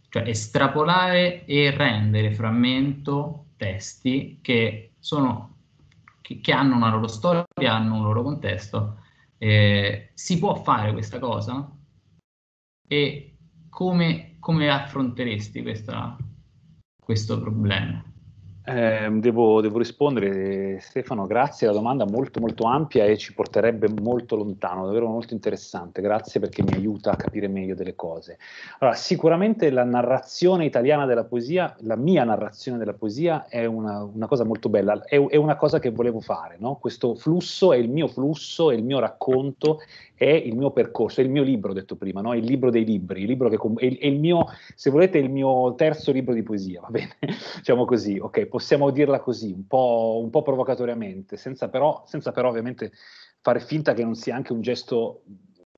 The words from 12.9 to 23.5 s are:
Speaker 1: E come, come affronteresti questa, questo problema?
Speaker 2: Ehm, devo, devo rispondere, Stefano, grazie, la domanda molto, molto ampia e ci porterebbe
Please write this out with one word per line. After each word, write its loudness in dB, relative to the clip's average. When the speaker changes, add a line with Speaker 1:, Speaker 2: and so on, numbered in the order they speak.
Speaker 1:
E -2
come, 0
come 2
affronteresti -4
questa, -8
questo -2
problema? -2
Speaker 2:
Ehm, 0
devo, 6
devo 2
rispondere, -2
Stefano, -6
grazie, 2
la 4
domanda 0
molto, -2
molto -2
ampia 2
e 4
ci -10
porterebbe 0